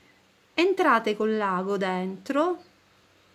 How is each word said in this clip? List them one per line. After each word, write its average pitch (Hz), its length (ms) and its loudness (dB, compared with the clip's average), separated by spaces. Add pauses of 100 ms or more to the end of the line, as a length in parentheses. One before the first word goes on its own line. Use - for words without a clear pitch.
(520)
entrate 311 600 2
con 220 220 -2
l'ago 196 400 -2
dentro 196 840 -2 (760)